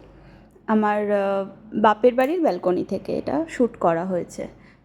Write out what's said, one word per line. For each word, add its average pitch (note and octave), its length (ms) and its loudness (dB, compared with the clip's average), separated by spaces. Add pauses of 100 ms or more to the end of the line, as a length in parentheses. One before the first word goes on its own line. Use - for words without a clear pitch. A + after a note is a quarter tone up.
(680)
আমার, G#3 460 2
আহ, G3 360 0 (260)
বাপের A3 400 4
বাড়ির C#4+ 280 0
ব্যালকনি F3+ 420 0
থেকে, F#3 340 -6
এটা D4+ 300 -4
শ্যুট A#3+ 280 0
করা E3 280 0
হয়েছে। - 440 -6 (360)